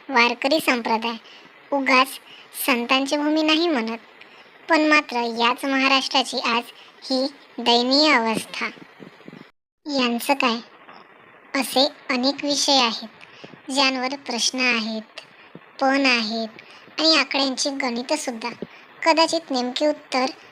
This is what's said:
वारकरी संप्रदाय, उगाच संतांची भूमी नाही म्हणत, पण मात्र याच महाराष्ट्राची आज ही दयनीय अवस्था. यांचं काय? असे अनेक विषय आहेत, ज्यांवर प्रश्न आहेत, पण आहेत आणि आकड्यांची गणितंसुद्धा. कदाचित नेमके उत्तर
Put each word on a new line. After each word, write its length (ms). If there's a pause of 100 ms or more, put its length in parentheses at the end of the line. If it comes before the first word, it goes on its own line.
वारकरी 520
संप्रदाय, 560 (560)
उगाच 360 (580)
संतांची 500
भूमी 260
नाही 260
म्हणत, 300 (720)
पण 120
मात्र 360
याच 480
महाराष्ट्राची 760
आज 240 (400)
ही 240 (320)
दयनीय 540
अवस्था. 540 (1200)
यांचं 480
काय? 220 (1040)
असे 280 (200)
अनेक 360
विषय 280
आहेत, 360 (640)
ज्यांवर 440
प्रश्न 440
आहेत, 600 (600)
पण 260
आहेत 420 (520)
आणि 160
आकड्यांची 540
गणितंसुद्धा. 800 (560)
कदाचित 460
नेमके 360
उत्तर 400 (260)